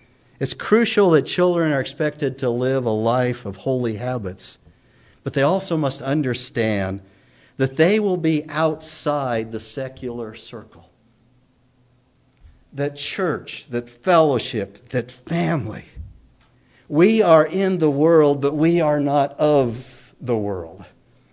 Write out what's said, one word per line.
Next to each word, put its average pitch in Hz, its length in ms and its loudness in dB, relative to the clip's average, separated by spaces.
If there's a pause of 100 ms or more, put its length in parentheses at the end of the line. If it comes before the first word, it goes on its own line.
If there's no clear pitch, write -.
(400)
It's 135 140 -4
crucial 214 560 2
that 147 160 4
children 175 440 0
are 139 120 0
expected 151 560 -4
to 131 100 -2
live 127 380 0
a 113 40 0
life 120 540 0
of 98 120 -10
holy 123 400 -2
habits, 113 600 -8 (680)
but 131 120 -8
they 135 80 0
also 170 340 0
must 139 240 -2
understand 113 1040 -2 (560)
that 131 180 0
they 190 240 4
will 190 160 0
be 156 320 0
outside 147 1040 -2
the 110 80 -6
secular 120 760 -10
circle. - 560 -18 (1800)
That 143 240 -4
church, - 720 -6
that 120 220 -6
fellowship, 143 1000 0
that - 240 -6
family. 160 720 -4 (1040)
We 208 320 4
are 165 260 6
in 190 300 0
the 156 140 2
world, 147 500 4
but 143 140 0
we 165 260 2
are 151 180 2
not 143 400 0
of 135 840 0
the 120 160 0
world. 95 480 -6 (460)